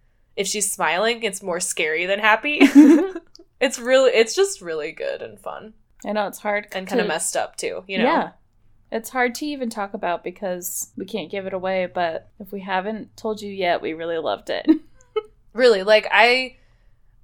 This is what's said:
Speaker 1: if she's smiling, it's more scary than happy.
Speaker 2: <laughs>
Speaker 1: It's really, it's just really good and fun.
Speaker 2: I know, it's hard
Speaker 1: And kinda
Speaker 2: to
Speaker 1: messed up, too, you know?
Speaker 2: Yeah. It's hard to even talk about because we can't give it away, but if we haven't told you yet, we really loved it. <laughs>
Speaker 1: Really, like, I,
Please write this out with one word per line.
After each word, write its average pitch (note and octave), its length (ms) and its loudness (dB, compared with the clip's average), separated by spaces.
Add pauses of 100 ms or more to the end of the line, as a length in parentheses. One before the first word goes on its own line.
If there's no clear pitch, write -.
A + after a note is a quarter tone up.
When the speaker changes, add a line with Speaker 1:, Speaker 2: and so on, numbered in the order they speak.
(360)
Speaker 1:
if F#3+ 120 -4
she's G3+ 240 -4
smiling, G3 520 -2
it's G3 200 -6
more F3+ 160 -4
scary E3 480 -2
than G3+ 120 -2
happy. A3 460 2
Speaker 2:
<laughs> C#4 60 8 (880)
Speaker 1:
It's - 180 0
really, B3+ 320 4
it's A3+ 240 2
just G4 260 0
really D#3+ 320 -8
good - 300 -8
and G3+ 180 -16
fun. G#3+ 340 -14 (300)
Speaker 2:
I G#3 100 -6
know, G#3 120 -2
it's F#3 140 -10
hard G#3 320 -4
Speaker 1:
And F#3+ 160 -10
kinda G#3 160 0
Speaker 2:
to F3 40 -2
Speaker 1:
messed E3+ 300 -4
up, - 200 -6
too, - 280 -8
you F#3+ 140 -6
know? A#3 60 2
Speaker 2:
Yeah. C4 240 2 (640)
It's A3+ 200 -8
hard B3 240 -2
to D#4 100 -8
even C4+ 240 -6
talk G3+ 240 -8
about F3 300 -4
because F3+ 760 -8
we F#3+ 80 -8
can't F#3 240 -8
give F#3+ 160 -8
it F#3+ 80 -8
away, F#3 320 -2
but F3 440 -4 (100)
if G3+ 120 -16
we G3+ 100 -10
haven't F#3+ 540 -6
told A3 240 -6
you G3+ 120 -10
yet, F3+ 280 0
we D3 140 -6
really E3 240 -6
loved B2 320 -4
it. - 180 -6
<laughs> - 840 -4
Speaker 1:
Really, G#3+ 300 4
like, G#3 280 4
I, B3 440 4 (680)